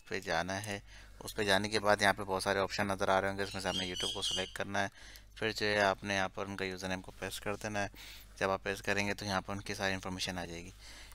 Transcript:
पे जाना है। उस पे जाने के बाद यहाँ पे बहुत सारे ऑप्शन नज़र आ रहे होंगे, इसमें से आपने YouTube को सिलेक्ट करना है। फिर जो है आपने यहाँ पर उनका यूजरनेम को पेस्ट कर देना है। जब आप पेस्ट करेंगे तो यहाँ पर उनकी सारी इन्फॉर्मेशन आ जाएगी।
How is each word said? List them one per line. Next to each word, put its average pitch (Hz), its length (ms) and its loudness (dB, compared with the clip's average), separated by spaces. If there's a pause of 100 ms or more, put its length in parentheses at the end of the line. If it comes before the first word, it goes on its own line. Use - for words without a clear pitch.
(100)
पे 101 100 -4
जाना 90 380 0
है। 101 240 -6 (380)
उस - 120 -8
पे 110 120 0
जाने 101 240 6
के 107 100 2
बाद 104 240 6
यहाँ 98 120 8
पे 107 80 -6
बहुत 95 200 0
सारे 98 180 2
ऑप्शन 98 320 2
नज़र 95 180 2
आ 95 80 8
रहे 98 120 2
होंगे, 98 140 -2
इसमें 95 180 -4
से 95 60 -2
आपने 92 200 0
YouTube 92 260 -4
को 98 80 -6
सिलेक्ट - 340 -2
करना 98 220 -2
है। 98 120 2 (480)
फिर 110 140 0
जो 107 140 0
है 104 140 4
आपने 98 340 4
यहाँ 95 140 2
पर 101 180 -6
उनका 95 180 -4
यूजरनेम 92 360 -2
को 104 120 -12
पेस्ट - 300 -6
कर 104 140 -2
देना 107 240 -2
है। 98 100 0 (500)
जब 98 100 4
आप 95 120 0
पेस्ट 98 220 -2
करेंगे 101 300 2
तो 104 120 -6
यहाँ 95 140 2
पर 101 120 -4
उनकी 101 220 -6
सारी 98 200 0
इन्फॉर्मेशन 92 440 -4
आ 87 60 -4
जाएगी। 85 280 -10 (420)